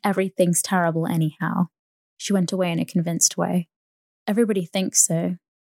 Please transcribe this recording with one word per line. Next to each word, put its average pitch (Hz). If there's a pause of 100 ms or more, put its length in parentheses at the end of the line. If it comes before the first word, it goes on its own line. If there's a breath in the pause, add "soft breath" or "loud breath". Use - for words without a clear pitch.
everything's 185
terrible 165
anyhow." 160 (480)
She -
went 185
away 185
in 170
a 170
convinced 165
way. 175 (580)
"Everybody 208
thinks -
so, 175 (260)